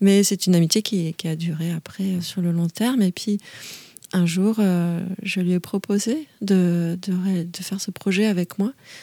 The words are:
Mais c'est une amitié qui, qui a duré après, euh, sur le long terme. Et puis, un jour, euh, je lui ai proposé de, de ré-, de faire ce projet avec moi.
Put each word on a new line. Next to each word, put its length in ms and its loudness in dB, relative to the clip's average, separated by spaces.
Mais 220 6
c'est 240 0
une 80 6
amitié 280 4
qui, 320 -2
qui 140 -8
a 60 -2
duré 380 -4
après, 320 -8
euh, 160 -2
sur 200 -6
le 120 2
long 160 0
terme. 340 0
Et 80 2
puis, 280 -4
un 140 4
jour, 340 2
euh, 400 2
je 160 -4
lui 140 2
ai 60 2
proposé 680 -2
de, 640 2
de 100 -4
ré-, 320 0
de 140 -12
faire 220 -8
ce 100 -10
projet 360 0
avec 340 -2
moi. 120 0